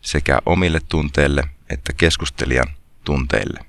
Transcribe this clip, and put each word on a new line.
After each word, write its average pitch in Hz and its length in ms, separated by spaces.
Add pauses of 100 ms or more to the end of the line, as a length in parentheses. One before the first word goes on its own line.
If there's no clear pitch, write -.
sekä 71 440
omille 87 340
tunteille 71 640 (260)
että - 240
keskustelijan 65 760 (360)
tunteille. 67 640